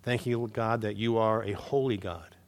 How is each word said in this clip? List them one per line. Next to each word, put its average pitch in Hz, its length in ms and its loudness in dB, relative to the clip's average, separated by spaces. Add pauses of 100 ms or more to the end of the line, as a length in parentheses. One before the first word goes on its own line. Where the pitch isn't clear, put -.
Thank 120 220 0
you, 120 280 0
God, 113 280 0
that 104 140 -2
you 113 220 2
are 110 260 4
a 101 80 -4
holy 131 460 0
God 87 400 -8 (100)